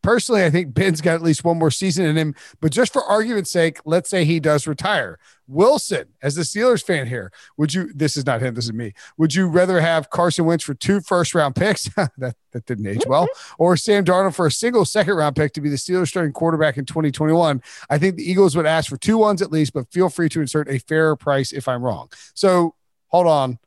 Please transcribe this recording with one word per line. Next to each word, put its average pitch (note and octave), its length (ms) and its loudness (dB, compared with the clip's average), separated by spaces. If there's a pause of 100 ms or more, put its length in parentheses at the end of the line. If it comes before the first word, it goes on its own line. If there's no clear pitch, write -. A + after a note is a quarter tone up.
Personally, G#3+ 420 2
I D3+ 60 2
think D3 240 -2
Ben's E3 260 0
got E3 140 2
at E3 80 -6
least D#3+ 200 0
one E3+ 140 0
more D#3+ 140 2
season F#3 340 -2
in D3+ 100 0
him, D#3 200 -2 (260)
but D#3 100 0
just A#3 220 0
for C4+ 100 0
argument's G#3+ 460 -2
sake, E3 340 0
let's E3 280 0
say F3+ 140 2
he E3 140 2
does D3+ 280 0
retire. D3 500 -4 (300)
Wilson, F3 640 2 (120)
as C#3 140 -4
the E3+ 80 -4
Steelers A3+ 420 0
fan D3 220 -2
here, A2 240 -8 (260)
would D3 160 0
you, F3+ 220 -4
this D3 200 -2
is C#3+ 100 -4
not B2+ 160 0
him, B2+ 120 -4
this A2+ 120 -6
is A2+ 80 -8
me. A2 200 -8 (240)
Would D#3 160 2
you F#3 140 2
rather F3+ 340 2
have E3 300 0
Carson E3+ 340 0
Wentz E3 180 0
for C#3 120 -6
two G3 260 0
first F3 320 0
round D3 220 0
picks? G3 380 0
<laughs> - 40 -4 (200)
That, B2+ 180 -8 (160)
that A#2 160 -10
didn't G#2 180 -6
age G2+ 220 -4
well. D3+ 200 2 (300)
Or F3+ 180 4
Sam G3+ 300 2
Darnold F3+ 300 2
for F3+ 100 0
a C#3+ 60 2
single A3+ 340 2
second G3 300 0
round D3 200 0
pick D3+ 180 0
to D3+ 80 -8
be D3 80 -2
the C#3+ 80 -4
Steelers F3+ 320 -2
starting E3 240 -2
quarterback D#3 440 0
in C#3 80 -6
twenty D#3 260 -2
twenty-one? D#3 520 2 (260)
I D3 80 2
think F3 200 0
the F3 120 -8
Eagles F#3 260 4
would E3 120 0
ask D#3+ 220 0
for C#3 80 -8
two A3 200 0
ones G#3 240 2
at D#3 100 -4
least, D#3 220 0
but C3 180 -6
feel F3+ 180 2
free E3 200 -2
to E3 120 -4
insert D3 280 -4
a C3+ 100 -4
fairer D#3 360 0
price C#3 360 -2
if C3+ 160 -8
I'm B2 140 -4
wrong. G#2 280 -6 (260)
So F3+ 400 2 (320)
hold F3 200 2
on. C3+ 400 0